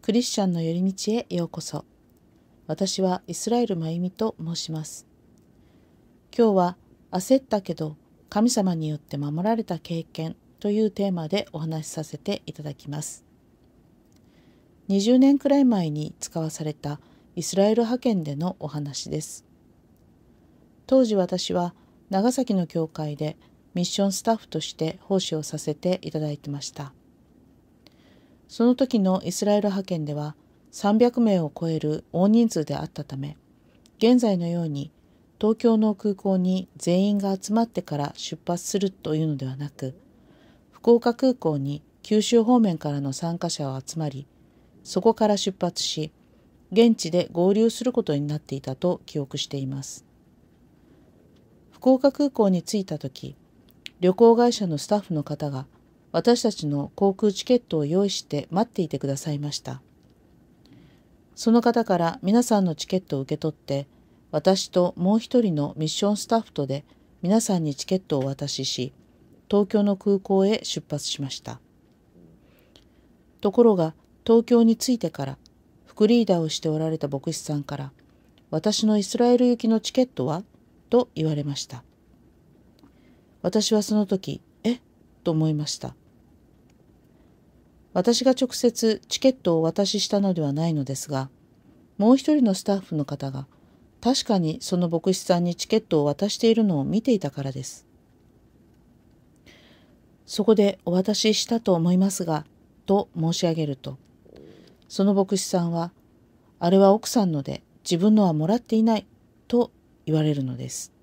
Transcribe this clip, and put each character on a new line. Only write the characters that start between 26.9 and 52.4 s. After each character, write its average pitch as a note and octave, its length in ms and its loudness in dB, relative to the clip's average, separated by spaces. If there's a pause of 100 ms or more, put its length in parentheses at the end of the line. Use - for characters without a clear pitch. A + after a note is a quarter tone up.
そ - 140 -2
の B3 100 4
時 B3+ 240 0
の F#3+ 260 2
イ F3+ 60 -4
ス - 140 -4
ラ G#3 120 4
エ G#3 40 4
ル G#3 80 0
派 F#3+ 200 -4
遣 E3 180 -4
で D3 80 -6
は、 D3 200 -8 (360)
三 G#3 280 0
百 A#3+ 220 4
名 G#3 200 4
を D3+ 140 -4
超 E3+ 140 -6
え D#3+ 100 -2
る D3+ 340 -4
大 F3+ 160 2
人 A3+ 200 4
数 E3 160 -2
で C#3+ 100 -6
あ C#3+ 100 -6
っ - 40 -12
た - 160 -12
た C3+ 140 -12
め、 C#3+ 180 -10 (600)
現 B3 200 6
在 G#3+ 200 2
の E3+ 100 -4
よ E3+ 140 -2
う E3 60 -4
に C#3+ 220 -8 (480)
東 A3 200 0
京 A3+ 180 4
の G#3+ 180 2
空 G3+ 200 -2
港 F#3+ 240 0
に F#3 280 0 (120)
全 F#3 320 2
員 G#3 80 2
が G3 200 -2
集 G3 140 -6
ま A3+ 100 2
っ A#3 40 0
て A3+ 160 -8
か D3 160 -6
ら C#3+ 180 -6
出 - 300 -12
発 F3 180 -4
す - 140 -4
る F#3+ 120 0
と D#3+ 240 -6
い D#3+ 100 0
う - 20 -2
の D3+ 100 -2
で C3+ 80 -8
は C3 120 -8
な C#3+ 120 -8
く、 C3 260 -12 (760)
福 - 220 2
岡 A#3 200 4
空 B3+ 220 2
港 D3+ 240 -2
に C#3+ 240 -6 (200)
九 G#3+ 200 0
州 A#3 200 4
方 B3 160 4
面 F#3+ 200 2
か D3+ 120 -4
ら C#3+ 120 -4
の C#3 100 -4
参 E3+ 260 -6
加 E3+ 120 -4
者 C#3+ 180 -6
は C3 160 -8
集 - 140 -10
ま D#3 100 -4
り、 C#3 180 -12 (560)
そ - 200 -4
こ A3+ 100 6
か A3 140 2
ら G#3 100 4
出 G3 220 -4
発 F3 240 -4
し、 - 280 -6 (640)
現 A3+ 240 6
地 E3+ 140 -8
で F3+ 200 0
合 F3+ 220 2
流 A3 160 2
す A3+ 160 -6
る B3 80 -2
こ A#3 100 -2
と D3+ 120 -2
に C#3+ 120 -2
な D3 100 -4
っ - 40 -6
て - 140 -10
い C3+ 80 -8
た C3 140 -8
と F3 280 -2
記 - 140 -8
憶 C#3 180 -8
し - 100 -8
て C#3 120 -8
い C3+ 80 -6
ま C#3 160 -8
す。 - 240 -16 (1600)
福 - 200 0
岡 C4 220 4
空 C#4+ 180 0
港 G#3+ 180 2